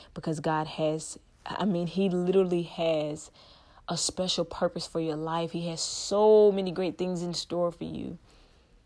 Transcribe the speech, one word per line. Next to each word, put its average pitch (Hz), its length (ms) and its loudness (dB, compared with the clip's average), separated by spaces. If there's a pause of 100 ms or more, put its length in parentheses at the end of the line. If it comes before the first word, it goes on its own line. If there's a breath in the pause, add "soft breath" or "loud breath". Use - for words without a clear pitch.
(140 loud breath)
because 156 260 -4
God 156 260 0
has, 156 520 -4 (260)
I - 220 -2
mean, 175 200 2
he 190 220 2
literally 180 540 2
has 160 680 -2 (600 loud breath)
a 170 80 -4
special 185 480 -2
purpose 175 400 -4
for - 140 -4
your 160 160 -2
life. 165 360 -4
He 170 160 -4
has 165 140 -6
so 214 680 6
many 190 200 0
great 170 260 -4
things 180 260 -2
in 175 120 -4
store 175 360 -2
for 165 140 -10
you. 160 320 -8 (680 soft breath)